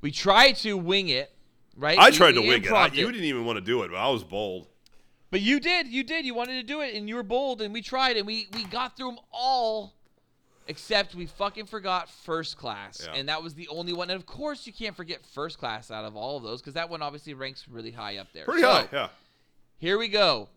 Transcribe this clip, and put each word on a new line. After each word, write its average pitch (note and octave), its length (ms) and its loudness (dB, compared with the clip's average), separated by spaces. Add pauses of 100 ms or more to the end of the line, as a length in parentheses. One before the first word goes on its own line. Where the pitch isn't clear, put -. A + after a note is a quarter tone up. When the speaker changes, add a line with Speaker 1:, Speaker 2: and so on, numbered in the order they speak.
Speaker 1:
We D3 80 -4
tried G#3+ 480 8
to G#3+ 180 -2
wing F#3 340 2
it, C3+ 220 0 (460)
right? D3+ 220 2
Speaker 2:
I G#3 100 12
Speaker 1:
We, C#4+ 80 4
Speaker 2:
tried D#3 180 10
Speaker 1:
we A#2 60 4
Speaker 2:
to G#2+ 60 2
wing A#3 160 4
it. F#3+ 80 0
I, - 180 6
Speaker 1:
improv-ed C#3 60 -8
Speaker 2:
you G3+ 140 0
Speaker 1:
it. - 20 -8
Speaker 2:
didn't G#3+ 160 -6
even B2 180 -2
wanna A2+ 160 -2
do A2 220 0
it, F2 80 -6
but F2+ 60 -6
I A2+ 120 0
was A#2 140 0
bold. F#2 440 -6 (640)
Speaker 1:
But F#3+ 120 -2
you B3+ 200 2
did. E4+ 260 0
You B3 160 -4
did. D#4+ 220 -4
You B3 80 -6
wanted B3 220 -6
to B3+ 80 -6
do C#4+ 180 -6
it, B3+ 140 -6
and G#3 120 -8
you A3 80 -8
were A#3+ 80 -6
bold, A#3+ 380 -2
and G#3 100 -6
we A3+ 120 -6
tried, C4 340 0
and G3+ 80 -2
we, G#3+ 280 -8
we A3+ 120 -8
got A#3+ 320 -6
through B3+ 140 -6
'em A#3 80 -14 (120)
all, A#3 600 -2 (760)
except G3 480 -2
we F3 100 -10
fucking G3+ 420 -6
forgot F#3 420 -4
First D#3+ 480 -6
Class, G2+ 480 -12
Speaker 2:
Yeah. D#2+ 120 -10
Speaker 1:
and C3+ 120 -6
that D#3 120 -4
was E3 140 -12
the D#3+ 140 -16
only F3 240 -6
one. F3 160 -6
And, F#3 100 -6
of F3 60 -20
course, C#4+ 420 -10
you G#3+ 60 -20
can't G#3 220 -8
forget E3+ 300 -14
First D#3 320 -10
Class A2+ 340 -8
out A2 140 -10
of G#2+ 120 -12
all B2 200 -8
of B2+ 60 -12
those, A#2 180 -8
'cause C#3+ 120 -16
that E3 160 -6
one E3 120 -8
obviously D3 320 -10
ranks C3 360 -12
really A2+ 220 -12
high G#2+ 260 -10
up G2 160 -14
there. D#2+ 120 -14
Speaker 2:
Pretty E4 160 2
Speaker 1:
So, B3 100 8
Speaker 2:
high, D3 200 4
yeah. C3+ 180 -4 (720)
Speaker 1:
Here F3+ 160 0
we A3+ 120 -2
go. E3+ 460 2